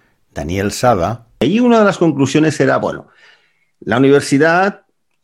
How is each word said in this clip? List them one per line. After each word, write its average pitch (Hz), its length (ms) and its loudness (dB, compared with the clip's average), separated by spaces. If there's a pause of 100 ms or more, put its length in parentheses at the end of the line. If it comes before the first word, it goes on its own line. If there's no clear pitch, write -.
(340)
Daniel 92 380 -6
Sada, 110 560 -2 (120)
y 180 200 0
una 240 200 2
de 214 40 4
las 196 140 0
conclusiones 151 640 0
era, 131 180 0
bueno, 85 300 -8 (720)
la 110 180 -4
universidad, 147 840 2 (420)